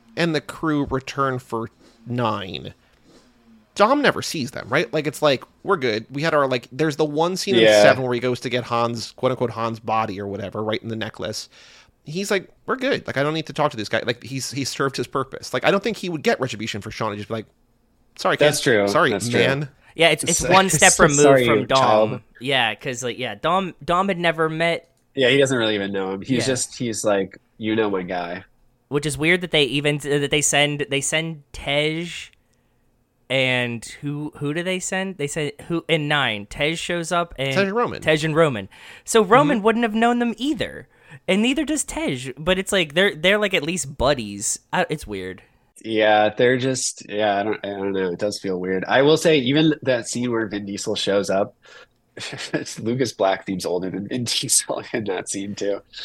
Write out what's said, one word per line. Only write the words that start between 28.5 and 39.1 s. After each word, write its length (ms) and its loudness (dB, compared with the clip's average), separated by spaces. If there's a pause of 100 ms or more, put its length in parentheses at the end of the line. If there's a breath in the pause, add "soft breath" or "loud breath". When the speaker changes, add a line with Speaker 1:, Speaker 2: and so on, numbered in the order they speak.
Speaker 3:
Which 180 -2
is 120 -4
weird 240 2
that 80 -8
they 140 4
even, 340 0
that 320 -2
they 120 0
send, 480 0
they 100 -2
send 420 -4 (100)
Tej, 800 -4 (1000)
and 540 0 (180)
who, 340 -6
who 160 -4
do 100 -4
they 160 -4
send? 380 -6
They 100 -4
send, 260 -6 (160)
who, 200 -2
in 200 0
nine, 380 0
Tej 300 -2
shows 360 -4
up 260 -2
and 160 -2
Speaker 1:
Tej 120 2
and 100 -4
Roman. 260 -2
Speaker 3:
Tej 220 2
and 120 -2
Roman. 320 4 (360 loud breath)
So 180 4